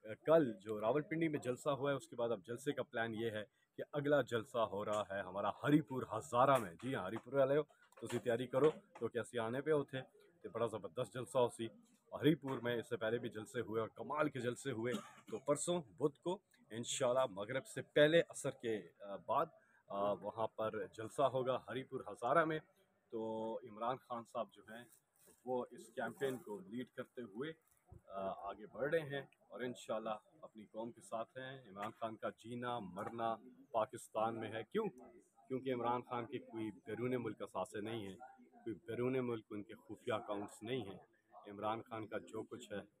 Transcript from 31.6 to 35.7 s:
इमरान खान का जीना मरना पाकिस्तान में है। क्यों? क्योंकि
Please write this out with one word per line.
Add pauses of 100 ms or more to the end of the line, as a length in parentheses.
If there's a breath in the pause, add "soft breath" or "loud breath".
इमरान
खान
का
जीना
मरना (340)
पाकिस्तान
में
है।
क्यों? (600)
क्योंकि